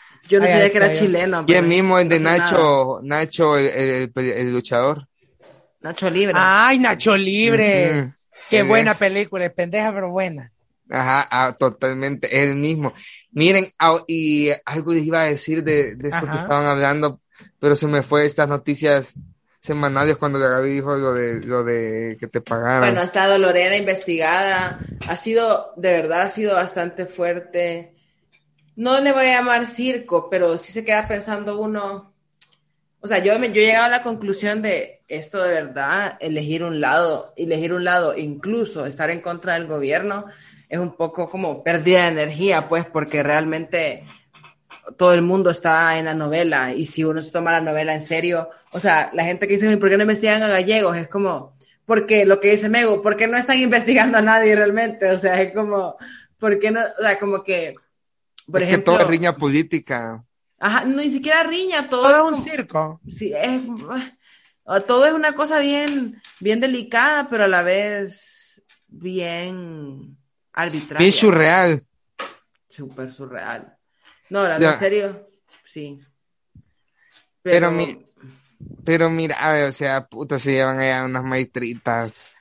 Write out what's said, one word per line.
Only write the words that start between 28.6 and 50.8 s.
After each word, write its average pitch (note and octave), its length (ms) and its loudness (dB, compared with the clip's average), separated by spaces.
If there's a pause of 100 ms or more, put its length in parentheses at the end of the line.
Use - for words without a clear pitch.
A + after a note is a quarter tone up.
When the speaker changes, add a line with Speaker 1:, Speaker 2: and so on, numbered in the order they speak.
Speaker 1:
No B3 260 0
le C#4 120 2
voy C4 140 2
a B3+ 140 4
llamar A#3+ 260 0
circo, A#3+ 640 -4
pero F3 260 0
sí - 160 -12
se A3 140 -8
queda G#3+ 200 0
pensando G#3 540 -6
uno, G3+ 540 -8 (840)
o - 60 -14
sea, G3+ 120 0
yo G3+ 200 2
me, B3 140 -2
yo G#3+ 80 4
he G#3+ 60 6
llegado A3+ 180 4
a A#3+ 60 2
la B3 120 0
conclusión G#3 600 -4
de F#3+ 440 -4
esto D#3+ 360 -8
de F3+ 120 0
verdad, D3 680 -4
elegir D#3 440 -4
un D#3+ 160 -4
lado, D3+ 560 0
elegir E3 380 -4
un F3+ 100 -4
lado, F3 320 0
incluso D#3 720 -6
estar D#3 240 -6
en E3+ 100 -6
contra F3 340 -6
del E3 120 -6
gobierno, E3+ 580 -4 (440)
es E3+ 100 -6
un F3 180 -6
poco E3 340 -6
como F#3 340 -6
pérdida E3+ 380 4
de F3 60 2
energía, D#3 600 0
pues, E3 160 0
porque D3+ 380 -4
realmente D#3 800 -2 (920)
todo F3+ 180 6
el E3+ 80 4
mundo F3+ 280 2
está E3 480 2
en D#3+ 80 -4
la D#3 80 -4
novela, D3+ 600 -2
y D#3 120 -4
si D#3+ 180 -4
uno D#3 180 -2
se D#3 80 -16
toma E3 220 -2
la E3 80 2
novela D#3 340 -2
en D3+ 60 -6
serio, E3 480 -4 (240)
o F3 80 -10
sea, E3 340 2
la E3 100 -2
gente F3+ 220 -4
que G3+ 80 0
dice, G#3+ 240 2
"¿Por G3 100 4
qué F#3+ 80 4
no G#3 60 4
investigan G#3+ 400 2
a G#3+ 60 0
gallegos?", F#3+ 480 2